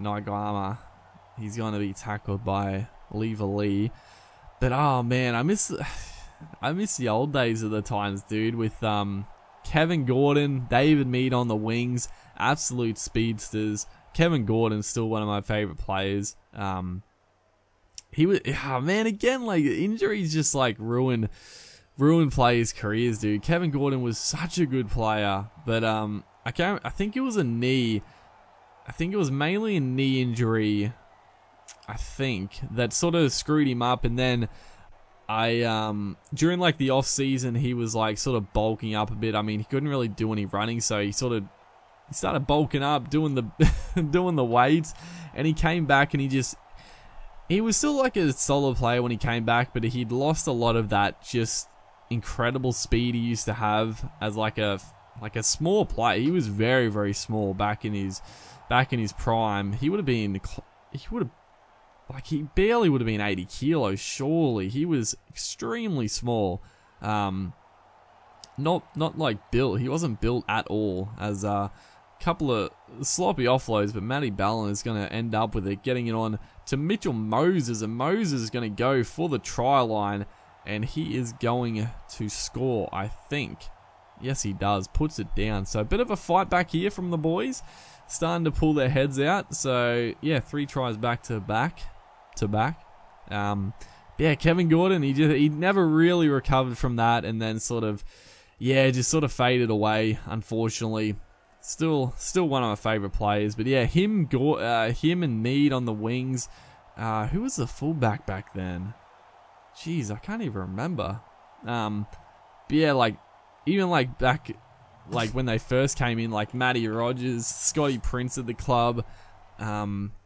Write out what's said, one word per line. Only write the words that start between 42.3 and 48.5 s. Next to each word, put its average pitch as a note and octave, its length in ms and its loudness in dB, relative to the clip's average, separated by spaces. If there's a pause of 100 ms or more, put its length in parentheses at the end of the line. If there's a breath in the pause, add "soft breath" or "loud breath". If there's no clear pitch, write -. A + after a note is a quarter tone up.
bulking C#3+ 380 2
up, C#3 260 0
doing D3+ 260 0
the, C3 640 2
<laughs> D3 100 -2
doing F3+ 240 2
the C3+ 80 2
weights, C3 500 4 (400 loud breath)
and D3 140 -2
he D#3 60 2
came E3 320 2
back C#3 280 6
and D3 60 2
he C#3 80 0
just, C3 280 0 (920 loud breath)
he F#3+ 140 2
was A3+ 160 2
still, D4 160 2
like, C4 240 2
a D#3 160 2
solid C#3 420 2